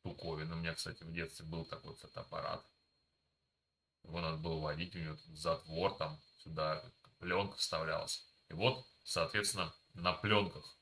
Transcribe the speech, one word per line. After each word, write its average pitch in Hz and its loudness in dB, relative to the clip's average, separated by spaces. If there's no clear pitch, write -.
штуковины. 82 -4
У 82 -2
меня, 82 0
кстати, - -6
в 82 -8
детстве 82 -4
был 80 -4
такой - -10
фотоаппарат. - -6
Его 82 -4
надо 80 0
было 80 0
водить, 78 -2
у - -4
него 78 -4
тут 78 -16
затвор, 82 2
там 78 -2
сюда 78 0
плёнка 90 2
вставлялась. - 0
И 80 -8
вот, 120 4
соответственно, 92 2
на 90 4
плёнках 104 2